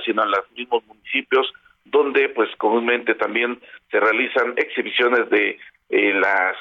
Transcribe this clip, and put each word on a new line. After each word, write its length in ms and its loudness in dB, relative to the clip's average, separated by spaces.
sino 180 0
en 80 0
los 240 -2
mismos 300 -4
municipios, 640 -2
donde, 460 2
pues, 260 -2
comúnmente 600 0
también 440 -4
se 80 2
realizan 560 0
exhibiciones 720 0
de, 300 0
eh, 240 2
las 480 0